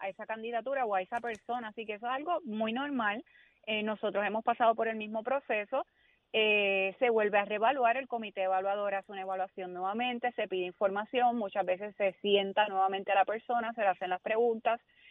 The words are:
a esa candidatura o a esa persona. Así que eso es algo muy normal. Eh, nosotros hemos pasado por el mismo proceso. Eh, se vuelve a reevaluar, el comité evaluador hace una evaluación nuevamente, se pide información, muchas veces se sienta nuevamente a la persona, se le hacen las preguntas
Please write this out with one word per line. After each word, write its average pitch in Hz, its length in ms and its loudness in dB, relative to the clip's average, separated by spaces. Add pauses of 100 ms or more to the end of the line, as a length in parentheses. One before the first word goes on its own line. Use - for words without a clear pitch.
a 196 60 -6
esa 208 160 -14
candidatura 233 580 -4
o 208 100 0
a 190 60 2
esa 185 180 -6
persona. 233 500 -6
Así 214 180 -10
que 214 80 -6
eso 208 100 -12
es 240 80 -4
algo 311 320 -2
muy 220 300 -2
normal. 247 500 -2 (420)
Eh, 214 160 -2
nosotros 208 440 -2
hemos 214 180 -2
pasado 233 300 4
por 226 140 0
el 226 80 -4
mismo 220 260 -6
proceso. 254 640 -2 (480)
Eh, 202 640 2
se 247 100 4
vuelve 208 300 4
a 202 80 2
reevaluar, 226 500 2
el 269 100 -6
comité 214 360 -6
evaluador 196 540 0
hace 196 160 -8
una 196 100 -8
evaluación 190 500 -6
nuevamente, 233 600 -2
se 214 140 -4
pide 185 200 -2
información, 220 720 0
muchas 196 260 -2
veces 190 320 -2
se 196 240 2
sienta 202 480 4
nuevamente 196 440 0
a - 20 4
la 196 100 6
persona, 226 480 -2
se 233 80 -8
le 208 60 4
hacen 180 240 0
las 185 100 -2
preguntas 226 580 2 (320)